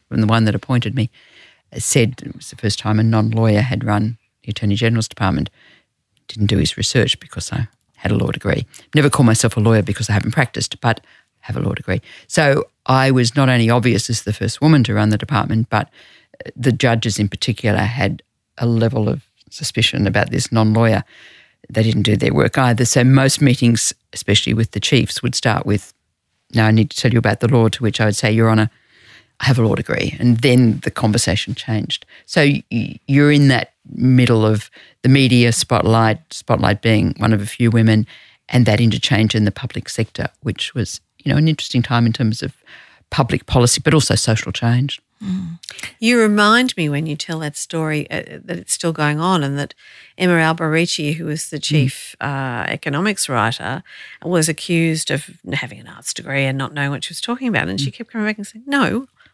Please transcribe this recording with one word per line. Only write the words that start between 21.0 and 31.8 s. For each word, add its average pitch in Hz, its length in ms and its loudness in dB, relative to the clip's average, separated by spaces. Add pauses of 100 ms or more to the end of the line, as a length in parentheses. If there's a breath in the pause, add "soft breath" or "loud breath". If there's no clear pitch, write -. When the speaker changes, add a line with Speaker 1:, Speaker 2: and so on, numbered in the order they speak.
Speaker 1:
They 110 140 0
didn't 107 200 2
do 104 140 2
their 120 160 0
work - 240 2
either. 123 260 2
So 120 220 2
most 135 360 4
meetings, 120 520 2 (180)
especially - 420 0
with 113 180 -2
the 101 100 -6
chiefs, - 420 0
would - 120 -4
start - 300 -2
with, - 280 -2 (600)
"Now 113 140 2
I 110 40 4
need 110 180 4
to - 80 -12
tell 117 160 0
you 117 60 4
about 110 200 0
the 120 80 0
law," 113 220 4
to - 140 -4
which 110 180 -2
I 110 40 2
would 104 120 0
say, 110 160 0
"Your 113 160 4
Honour, 110 200 2 (720 soft breath)
I - 60 -6
have 123 140 4
a 117 60 2
law 107 100 2
degree." - 440 -4
And 117 200 2
then 123 440 4
the - 80 -6
conversation 107 640 -2
changed. - 500 -6 (200 loud breath)